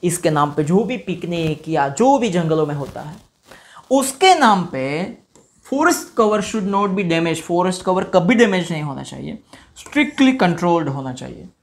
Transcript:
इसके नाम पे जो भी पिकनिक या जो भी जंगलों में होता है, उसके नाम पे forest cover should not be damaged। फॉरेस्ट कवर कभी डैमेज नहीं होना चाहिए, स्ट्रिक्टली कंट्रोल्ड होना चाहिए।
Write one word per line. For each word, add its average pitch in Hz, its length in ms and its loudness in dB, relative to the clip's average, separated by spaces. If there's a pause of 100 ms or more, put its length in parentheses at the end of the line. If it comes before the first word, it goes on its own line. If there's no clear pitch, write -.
इसके 175 260 0
नाम 147 240 0
पे 151 100 -2
जो 180 200 2
भी 226 140 -4
पिकनिक 165 720 -6
या 143 200 0
जो 262 280 2
भी 233 120 0
जंगलों 160 360 0
में 147 100 -6
होता 131 260 -10
है, 151 140 -14 (760)
उसके 277 440 4
नाम 214 300 4
पे 147 520 -6 (560)
forest 311 460 0
cover 214 220 2
should 202 320 -4
not 202 160 0
be 190 140 -2
damaged। 165 380 -2
फॉरेस्ट 180 400 -2
कवर 190 220 0
कभी 185 320 2
डैमेज 190 360 2
नहीं 151 120 -4
होना 139 200 -8
चाहिए, 143 400 -12 (340)
स्ट्रिक्टली 285 560 2
कंट्रोल्ड 170 560 2
होना 135 240 -6
चाहिए। 131 360 -14 (140)